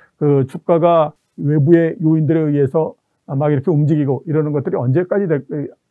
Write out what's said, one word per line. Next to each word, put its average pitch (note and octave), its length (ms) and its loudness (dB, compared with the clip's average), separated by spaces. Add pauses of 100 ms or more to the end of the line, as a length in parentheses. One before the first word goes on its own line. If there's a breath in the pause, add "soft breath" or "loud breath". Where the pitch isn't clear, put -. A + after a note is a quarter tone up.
(180 soft breath)
그 C#3+ 280 2
주가가 E3 640 0 (240)
외부의 D#3+ 680 2
요인들에 D#3 380 0
의해서 D3 540 0 (320)
막 D3 260 -2
이렇게 C#3 180 -2
움직이고 D3 560 0
이러는 D3+ 260 -2
것들이 C#3+ 240 -4
언제까지 F3+ 520 -2
될, C#3+ 160 -2 (460)